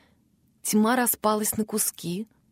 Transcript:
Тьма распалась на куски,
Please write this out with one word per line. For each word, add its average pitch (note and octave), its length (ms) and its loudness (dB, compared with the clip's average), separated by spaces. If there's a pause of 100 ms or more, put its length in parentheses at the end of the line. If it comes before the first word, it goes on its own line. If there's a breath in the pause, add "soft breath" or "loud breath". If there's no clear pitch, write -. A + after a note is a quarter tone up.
(640 soft breath)
Тьма A3 320 2
распалась G#3+ 600 0
на G#3+ 80 0
куски, G#3 640 -4 (240)